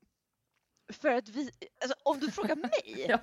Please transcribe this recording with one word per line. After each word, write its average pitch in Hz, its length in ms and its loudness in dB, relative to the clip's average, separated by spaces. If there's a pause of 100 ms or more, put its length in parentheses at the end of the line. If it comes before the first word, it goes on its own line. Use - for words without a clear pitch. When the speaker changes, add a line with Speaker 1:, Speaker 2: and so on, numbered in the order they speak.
(920)
Speaker 1:
För 285 180 0
att 240 180 2
vi, 240 220 -4 (320)
alltså, 262 220 -2
om 302 160 4
du 294 100 0
frågar 311 260 0
mig - 500 -2
Speaker 2:
<laughs> 233 160 4